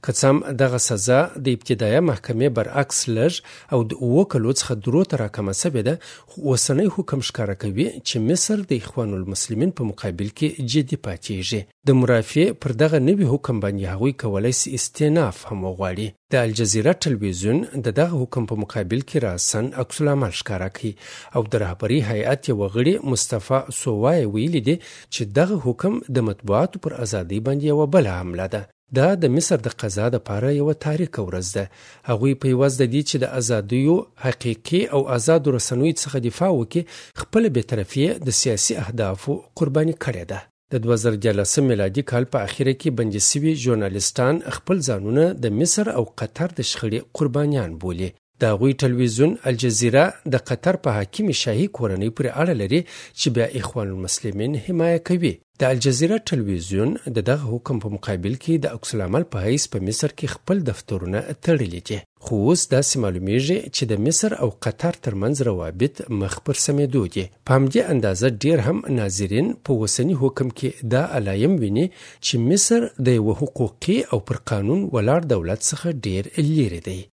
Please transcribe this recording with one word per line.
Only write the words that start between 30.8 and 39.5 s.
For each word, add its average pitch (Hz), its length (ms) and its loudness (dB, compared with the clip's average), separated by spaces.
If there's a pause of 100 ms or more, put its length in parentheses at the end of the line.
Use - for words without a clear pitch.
تاریکه 151 400 -2
ورځ 90 320 -4
ده. 101 100 -2 (460)
هغوی 127 240 2
په 135 200 -2
عوض 135 260 4
د 135 120 6
دې 147 160 0
چې - 140 -2
د - 20 -2 (140)
ازادیو 120 560 2 (300)
حقیقي 131 580 -2 (120)
او 139 60 4 (140)
آزادو 143 400 2
رسنیو 131 480 0
څخه 139 240 -4
دفاع 175 240 0
وکړي، 151 320 0 (380)
خپله 226 340 2
بېطرفي 120 500 0 (220)
د 120 140 0
سیاسي 117 420 0
اهدافو 107 520 -4 (200)